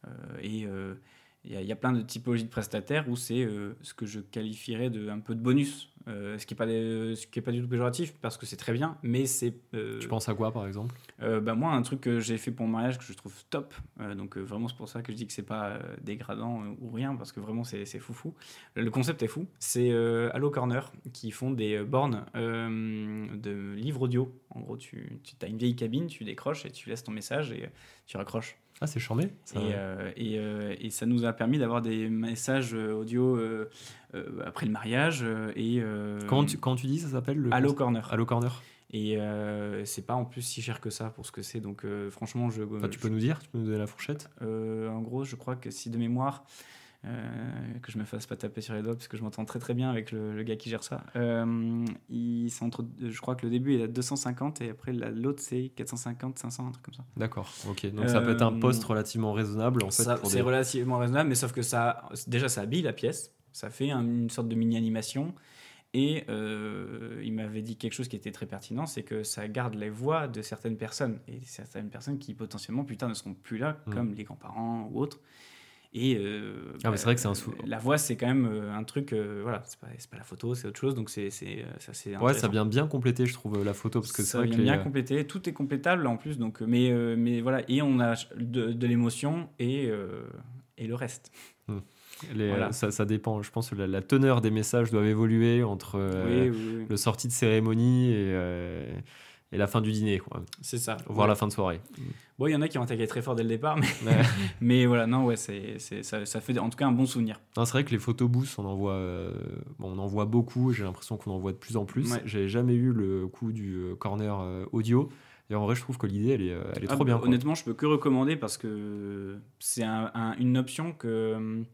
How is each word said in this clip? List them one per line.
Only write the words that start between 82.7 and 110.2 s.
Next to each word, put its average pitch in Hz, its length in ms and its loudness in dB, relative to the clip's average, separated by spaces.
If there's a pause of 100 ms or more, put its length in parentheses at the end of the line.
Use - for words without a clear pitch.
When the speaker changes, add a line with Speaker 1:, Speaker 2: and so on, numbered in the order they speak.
Speaker 2:
compléter, 127 400 2
je 123 80 0
trouve, 104 280 -2
la 104 120 0
photo, 113 260 -2
parce - 120 -6
que - 100 0
Speaker 1:
Ça 98 100 0
Speaker 2:
c'est 123 60 0
vrai 120 80 4
Speaker 1:
vient 113 80 2
Speaker 2:
que 117 80 6
les, - 20 8
Speaker 1:
bien 139 140 6
Speaker 2:
euh, - 40 0
Speaker 1:
compléter, 139 440 0
tout 185 200 -6
est 175 60 -4
complétable 143 540 2
en 117 100 2
plus, 147 220 -6
donc, 113 240 -2
euh, 110 40 0
mais, 123 240 6
euh, 120 280 4
mais 117 240 4
voilà, 131 260 2
et 131 140 4
on 139 160 6
a 120 180 6
ch-, - 220 -8
de, 120 340 0
de 120 140 0
l'émotion 120 720 2
et, 131 320 0
euh, 98 320 -4 (560)
et 113 80 -6
le 113 80 -2
reste. 120 360 -8 (380)
Speaker 2:
Hmm. 104 120 -4 (540)
Les, 107 140 2
Speaker 1:
Voilà. 104 200 2
Speaker 2:
euh, 107 40 -2
ça, 110 180 0
ça 104 140 2
dépend, 107 380 0
je - 80 -8
pense 113 180 -2
que - 60 -4
la, 98 120 0
la 95 140 0
teneur 135 400 6
des 110 100 4
messages 110 400 4
doivent 107 140 6
évoluer 113 580 6
entre, 101 360 -2
euh, 98 500 4
Speaker 1:
Oui, 117 100 2
oui, 110 200 -2
oui. 113 100 -6
Speaker 2:
le 107 80 2
sortie 113 320 2
de 117 60 0
cérémonie 113 800 6
et, 101 200 4
euh, 87 580 -2 (600)
et 92 80 -2
la 101 80 6
fin 113 160 4
du 107 100 2
dîner, 107 280 4
quoi. - 220 -8 (200)
Speaker 1:
C'est - 160 -6
ça. 113 180 -2 (100)
Speaker 2:
Voire 104 200 6
Speaker 1:
Ouais. - 20 8
Speaker 2:
la 107 60 8
fin 104 120 2
de 104 60 0
soirée. 92 280 0 (580)
Speaker 1:
Bon, 131 80 2
il 156 60 4
y 151 40 4
en 143 60 2
a 156 60 2
qui 151 100 -2
ont 123 40 2
attaqué 117 240 0
très 123 160 -2
fort 127 120 0
dès 113 80 2
le 113 80 2
départ, 139 260 0
mais, 135 100 4 (240)
Speaker 2:
Ouais. - 120 10 (180)
Speaker 1:
<laughs> 95 200 -2
mais 123 260 8
voilà, 120 200 6
non, 127 200 6
ouais, 117 100 6
c'est, 104 420 -6
c'est, 104 240 -8
ça, 104 220 -4
ça 110 160 -4
fait 123 180 0
en 110 120 0
tout - 80 -10
cas 139 80 4
un 131 60 6
bon 127 140 6
souvenir. 113 320 0 (180)
Speaker 2:
Non, 120 80 6
c'est 117 80 0
vrai 135 120 6
que - 60 -4
les 113 80 2
photobooths, 123 600 2
on 101 60 -2
en 98 120 -2
voit, 98 180 2
euh, 90 380 -2 (460)
bon, 95 160 -6
on 95 40 -4
en 98 80 -2
voit 104 180 2